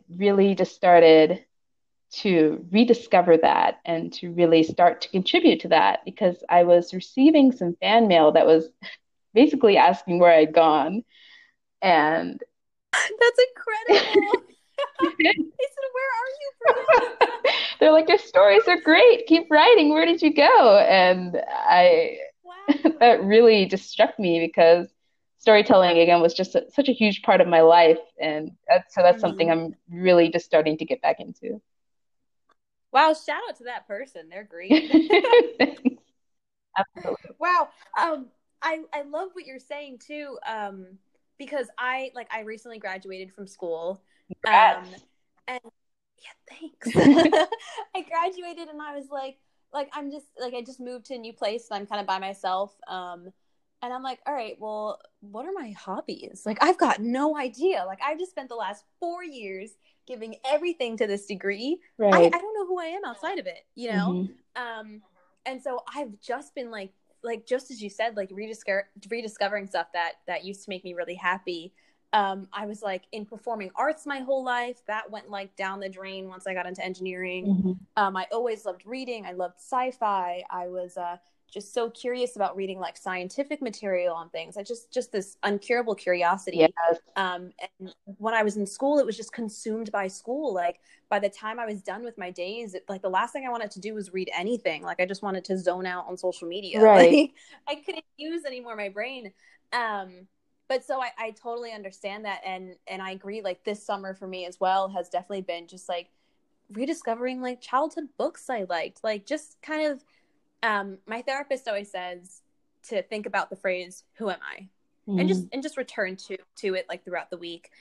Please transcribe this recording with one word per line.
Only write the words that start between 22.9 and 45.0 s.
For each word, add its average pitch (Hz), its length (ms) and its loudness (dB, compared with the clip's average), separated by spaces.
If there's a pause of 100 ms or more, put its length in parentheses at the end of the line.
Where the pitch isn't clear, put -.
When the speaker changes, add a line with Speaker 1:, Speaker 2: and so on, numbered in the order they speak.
Speaker 1:
<laughs> - 80 -8
that 233 240 6
really 214 420 6
just 196 240 -6
struck 220 280 0
me 170 220 0
because 165 480 4 (520)
storytelling, 202 600 6
again, 170 220 6
was 170 120 4
just 190 220 -4
a, - 160 -2
such 277 180 0
a 247 40 2
huge 208 280 0
part 190 200 4
of 175 60 4
my 170 140 6
life. 165 380 8 (200)
And 151 320 -6 (160)
that's, 185 280 2
so 190 80 0
that's 175 180 6
something 170 280 0
Speaker 2:
Mm-hmm. 165 240 0 (200)
Speaker 1:
I'm 175 100 -10
really 175 260 6
just 165 160 -4
starting 156 320 2
to 160 80 -8
get 131 160 -6
back 160 180 -2
into. - 420 -14 (1300)
Speaker 2:
Wow, 311 220 2
shout 311 360 -8
out - 80 -14
to 247 80 -20
that 240 220 -14
person. 202 420 -16
They're 190 140 -18
great. 180 280 -18
Speaker 1:
<laughs> 359 880 2
Thanks. - 220 -2 (960)
Absolutely. - 640 -8
Speaker 2:
Wow. 339 300 -2 (300)
Um, 302 280 -4 (340)
I, 320 200 -6 (120)
I 294 100 -8
love 302 300 -12
what 349 120 -18
you're 262 140 -18
saying 285 400 -16
too, 294 380 -16 (100)
um, 202 380 -12 (520)
because 269 300 -10 (100)
I, 254 380 -8
like, 240 180 -16
I 220 80 -10
recently 220 380 -18
graduated 190 540 -14
from 196 140 -18
school. 170 540 -10 (420)
Speaker 1:
Congrats. 190 460 4
Speaker 2:
Um, - 60 -20 (520)